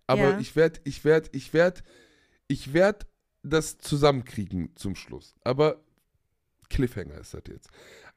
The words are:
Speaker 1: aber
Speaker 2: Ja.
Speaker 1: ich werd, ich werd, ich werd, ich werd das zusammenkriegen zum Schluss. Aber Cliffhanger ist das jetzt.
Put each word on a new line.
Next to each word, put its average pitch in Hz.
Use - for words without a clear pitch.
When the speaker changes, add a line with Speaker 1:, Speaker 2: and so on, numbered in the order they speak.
Speaker 1:
aber 208
Speaker 2:
Ja. 196
Speaker 1:
ich -
werd, 165
ich -
werd, 156
ich -
werd, 175
ich 135
werd 196
das 156
zusammenkriegen 123
zum 95
Schluss. -
Aber 135
Cliffhanger 95
ist -
das -
jetzt. -